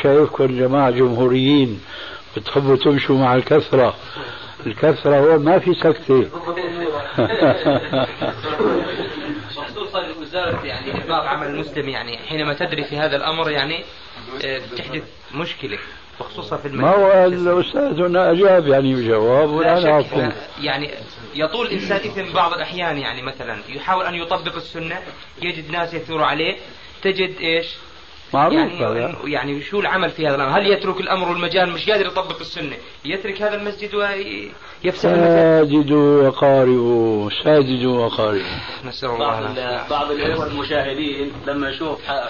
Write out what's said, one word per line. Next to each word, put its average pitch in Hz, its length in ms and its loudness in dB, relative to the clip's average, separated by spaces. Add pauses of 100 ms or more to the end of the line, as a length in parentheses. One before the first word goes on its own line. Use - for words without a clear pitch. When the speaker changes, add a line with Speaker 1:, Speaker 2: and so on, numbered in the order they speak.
Speaker 1:
شايفكم 143 440 4
جماعة 127 440 2
جمهوريين 127 880 4 (560)
بتحبوا 135 400 2
تمشوا 135 420 2
مع 127 160 4
الكثرة. 131 600 4 (720)
الكثرة 143 500 2
هو 151 220 6
ما 160 200 4
في 180 160 2
سكتة. 135 560 4
<laughs> - 0 - (3250)
Speaker 2:
خصوصا 196 500 -8 (140)
وزارة، 170 440 -6
يعني، 139 300 -8
إحباط 160 320 -4
عمل 143 200 -4
المسلم، 147 420 -6
يعني، 120 300 -8
حينما 147 360 -4
تدري 147 300 -4
في 147 120 -8
هذا 147 200 0
الأمر، 160 340 -2
يعني، 151 340 -4 (600)
آه، 135 160 -6 (120)
بتحدث 131 300 -10 (320)
مشكلة، 139 440 -8 (420)
وخصوصا - 360 -10
في 143 120 -8
Speaker 1:
ما 135 220 2
هو 196 360 6
Speaker 2:
المسجد. 180 220 2
Speaker 1:
الأستاذ 180 540 2
هنا 180 280 2
أجاب، 180 360 6
يعني، 135 280 4
بجواب، 120 540 4
Speaker 2:
لا 151 60 -2
Speaker 1:
والآن 165 280 4
Speaker 2:
شك، 170 40 2
Speaker 1:
أعطيه. 143 460 2 (280)
Speaker 2:
يعني، 143 300 -4 (440)
يطول 160 320 -2
الإنسان 196 300 -2
إثم 190 380 -6
بعض 170 180 2
الأحيان، 165 460 -4
يعني، 123 240 -6
مثلا 123 340 -8 (120)
يحاول 175 360 -2
أن 175 100 -4
يطبق 170 400 -6
السنة، 165 440 -10 (440)
يجد 160 280 -8
ناس 170 240 -4
يثور 160 280 -4
عليه، 160 340 0 (460)
تجد 190 380 0
إيش؟ 165 260 0 (680)
Speaker 1:
معروف 147 200 4
Speaker 2:
يعني، 165 320 0
Speaker 1:
هذا. 117 380 -2
Speaker 2:
يعني، 143 380 -4
شو 202 180 -4
العمل 175 300 0
في 156 160 -4
هذا 139 80 2
الأمر؟ 139 240 0
هل 202 80 0
يترك 190 340 0
الأمر 185 280 -2
والمجال، 175 440 0
مش 165 180 -4
قادر 196 160 2
يطبق 175 340 -6
السنة، 156 360 -10 (280)
يترك 190 380 -8
هذا 208 120 0
المسجد 208 400 -8
ويفسح 202 1120 -4
المسجد؟ 170 160 4
Speaker 1:
ساجدوا 147 1040 6
وقاربوا، 120 1040 4 (140)
ساجدوا 127 600 2
وقاربوا. 107 360 0 (440)
Speaker 2:
نسأل 131 240 -8
الله 117 180 -2
Speaker 3:
بعض 110 160 -2
Speaker 2:
العافية. 123 440 -6
Speaker 3:
ال-، 147 40 -6
بعض 147 200 -2
الإخوة 151 360 -2
المشاهدين 143 840 -4 (140)
لما 143 220 -4
يشوف 147 360 -6
ح-، 135 260 -4